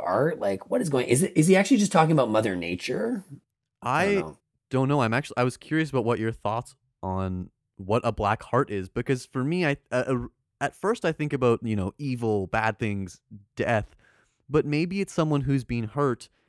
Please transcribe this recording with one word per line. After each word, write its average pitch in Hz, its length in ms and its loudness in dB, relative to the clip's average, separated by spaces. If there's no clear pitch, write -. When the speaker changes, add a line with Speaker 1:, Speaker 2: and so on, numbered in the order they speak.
Speaker 1:
art? 123 380 0
Like, 98 320 -4
what 254 100 0
is 185 80 -4
going, 127 180 0
is 123 140 4
it, 185 140 0
is 156 120 6
he 185 80 8
actually 202 220 4
just 208 140 4
talking 160 220 4
about 127 180 4
Mother 107 240 2
Nature? 127 680 -4
I 131 180 0
Speaker 2:
I 185 40 2
Speaker 1:
don't 202 100 2
know. - 120 -14
Speaker 2:
don't 131 180 2
know. 147 120 4
I'm 113 120 2
actually, 135 240 -2
I 123 60 2
was 127 120 0
curious 156 360 -2
about 131 120 0
what 117 160 2
your 110 120 -2
thoughts 117 440 -6
on 92 480 -4
what 101 260 0
a 117 80 0
black 104 320 0
heart 127 280 0
is, 95 180 -6
because 123 380 -4
for 131 160 -6
me, 170 240 0
I, 143 100 0
uh, 127 160 0
uh, 131 100 0
at 143 160 -4
first 214 300 -4
I 165 60 2
think 151 200 -4
about, 123 300 2
you 110 140 -2
know, 98 240 -2
evil, 117 480 -2
bad 110 320 -2
things, 98 420 -4
death, - 400 0
but 143 160 2
maybe 165 340 -2
it's 196 140 -4
someone 151 280 2
who's 131 220 0
been 117 220 -4
hurt 135 420 -2